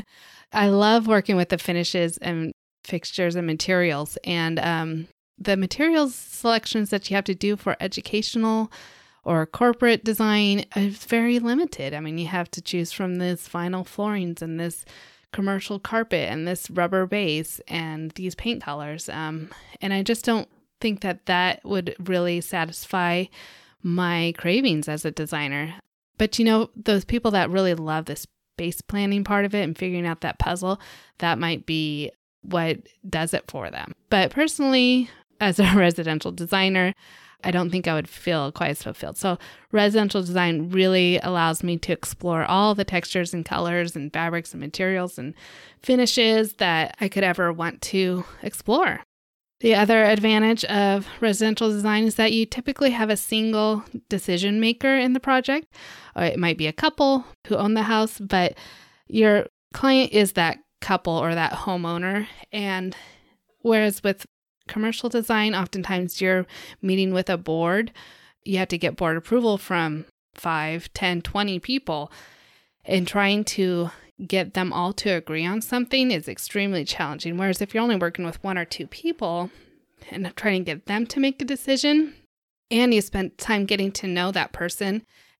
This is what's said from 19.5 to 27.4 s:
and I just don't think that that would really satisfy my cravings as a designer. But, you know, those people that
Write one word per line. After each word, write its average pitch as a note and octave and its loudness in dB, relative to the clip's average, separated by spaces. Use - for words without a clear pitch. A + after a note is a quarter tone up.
and G3 -2
I G3 0
just A3 -2
don't A3+ 0
think G#3+ -2
that F#3 -6
that F3+ 0
would F#3 -4
really F3 0
satisfy F3 -2
my E3+ 0
cravings F3 2
as D3+ -4
a D#3+ -4
designer. D3 -6
But, G#3+ 0
you A#3 4
know, A3 2
those G#3 0
people A#3 -2
that F3+ 2